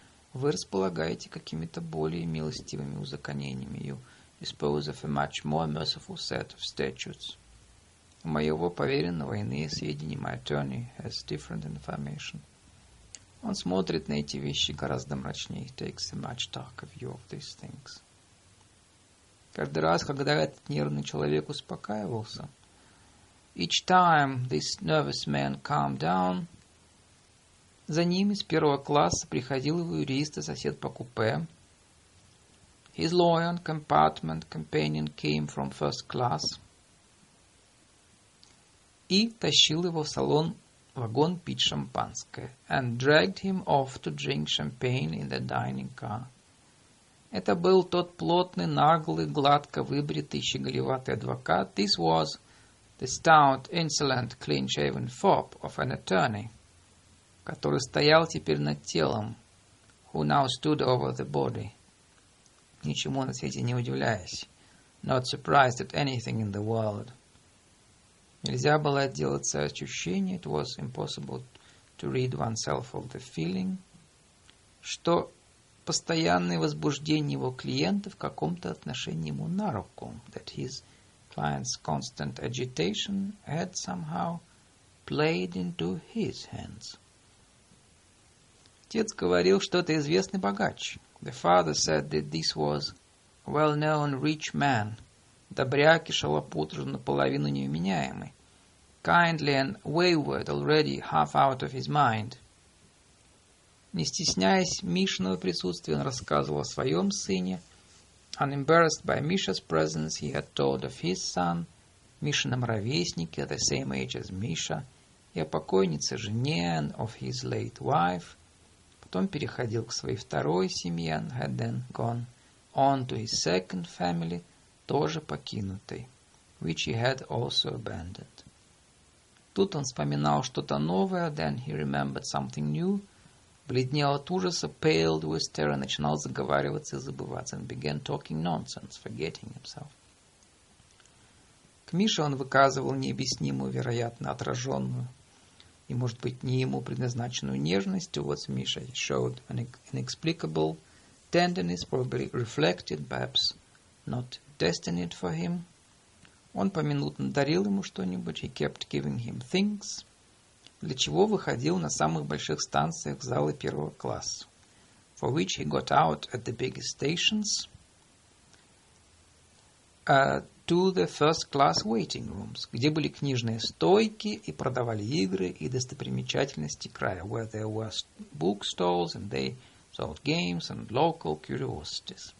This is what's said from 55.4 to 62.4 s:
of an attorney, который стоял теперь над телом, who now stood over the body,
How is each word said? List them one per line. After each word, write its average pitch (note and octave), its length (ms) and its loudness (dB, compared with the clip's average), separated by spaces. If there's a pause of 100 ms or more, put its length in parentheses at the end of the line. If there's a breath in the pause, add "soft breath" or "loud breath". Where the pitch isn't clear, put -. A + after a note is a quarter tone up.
of - 180 -8
an C3+ 140 0
attorney, A#2 560 0 (960)
который D3 360 -2
стоял D3+ 460 6
теперь D#3 320 0
над D3 240 -2
телом, A#2+ 540 0 (800)
who - 100 0
now C3+ 220 6
stood D3+ 340 2
over B2+ 320 4
the - 180 -6
body, C#2+ 400 -2 (1120)